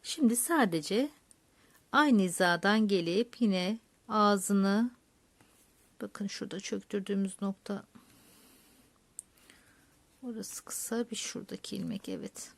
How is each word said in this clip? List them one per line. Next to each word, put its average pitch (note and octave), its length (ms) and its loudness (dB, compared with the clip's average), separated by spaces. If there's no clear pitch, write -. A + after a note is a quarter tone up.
Şimdi A#3+ 340 2
sadece A3+ 720 0
aynı C4 300 6
hizadan F#3 680 4
gelip F#3+ 520 0
yine G3 380 0
ağzını, G3+ 800 2
bakın G3+ 240 -8
şurada - 340 -8
çöktürdüğümüz G3 840 -4
nokta, G3 420 -8
orası A3 420 -12
kısa, - 460 -6
bir G#3+ 60 -8
şuradaki - 600 -10
ilmek, - 320 -8
evet. - 500 -12